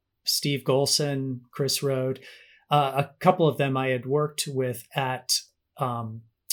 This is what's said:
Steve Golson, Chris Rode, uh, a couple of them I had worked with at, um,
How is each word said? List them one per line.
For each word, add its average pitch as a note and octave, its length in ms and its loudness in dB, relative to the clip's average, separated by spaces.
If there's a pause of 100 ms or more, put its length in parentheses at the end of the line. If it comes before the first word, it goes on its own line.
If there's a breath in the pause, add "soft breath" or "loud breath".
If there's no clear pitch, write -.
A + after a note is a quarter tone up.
(240)
Steve C#3+ 400 0
Golson, C3+ 760 0 (100)
Chris - 320 -2
Rode, C3 380 -2 (500 loud breath)
uh, C#3+ 220 4 (120)
a - 140 -8
couple F3+ 300 4
of C#3 80 2
them C3+ 200 0
I C3 120 0
had B2+ 180 -2
worked D3 400 -2
with B2+ 480 -4
at, C3 380 -2 (460)
um, A#2 440 -4 (300)